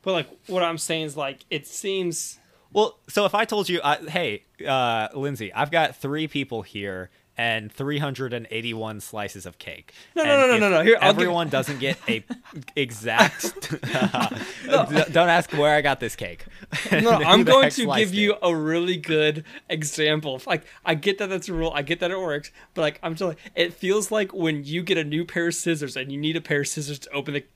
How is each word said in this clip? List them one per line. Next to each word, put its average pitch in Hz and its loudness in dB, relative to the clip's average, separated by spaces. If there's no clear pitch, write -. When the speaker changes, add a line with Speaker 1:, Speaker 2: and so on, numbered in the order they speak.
Speaker 1:
But, 190 -2
like, 160 0
what 185 0
I'm 170 0
saying 160 -2
is, 147 -10
like, 139 -8
it 147 -6
seems 185 -6
Speaker 2:
Well, 214 2
so 208 0
if 185 0
I 214 2
told 208 -2
you, 170 0
uh, 147 0
"Hey, 151 -4
uh, 120 0
Lindsay, 131 -6
I've 143 -2
got 160 2
three 151 -4
people 123 -4
here 95 -10
and 113 -2
three 143 -4
hundred 135 -4
and 117 -8
eighty-one 110 -6
slices 104 -10
of 87 -16
cake." - -16
Speaker 1:
No, 330 0
no, 294 2
Speaker 2:
And 277 6
Speaker 1:
no, 254 6
no, 247 6
Speaker 2:
if 214 4
Speaker 1:
no, 202 4
no. 165 4
Here, 226 8
I'll 190 8
give 202 4
Speaker 2:
everyone 170 0
doesn't 135 -2
get 135 -2
a 110 -2
Speaker 1:
<laughs> - -12
Speaker 2:
exact, 120 0
<laughs> 123 -4
Speaker 1:
No. - 4
Speaker 2:
d-, - 2
don't 170 4
ask 170 2
where 151 4
I 151 4
got 139 0
this 117 -6
cake. 87 -10
<laughs> - -6
Speaker 1:
No, 165 4
Speaker 2:
And 214 6
Speaker 1:
I'm 180 10
Speaker 2:
who - 6
the - 4
Speaker 1:
going 523 10
Speaker 2:
heck - 2
Speaker 1:
to 262 -2
Speaker 2:
sliced 214 0
Speaker 1:
give - -6
you 208 2
Speaker 2:
it? - -6
Speaker 1:
a 175 4
really 170 0
good 151 0
example. 151 -2
Like, 165 -2
I 165 0
get 196 -2
that 202 -4
that's 185 -6
a 190 -6
rule. 160 -2
I 143 -2
get 165 -4
that 175 -2
it 190 -4
works. 151 -4
But, 175 -2
like, 151 -2
I'm 165 -4
telling 170 -4
you, - -20
it 170 0
feels 196 -2
like 214 -2
when 160 -2
you 160 -4
get 175 0
a 160 0
new 156 -2
pair 170 -2
of 165 -2
scissors 151 -4
and 131 -6
you 143 -6
need 156 -2
a 165 -2
pair 147 -2
of 143 -4
scissors 147 -8
to - -20
open 143 -6
the 143 -4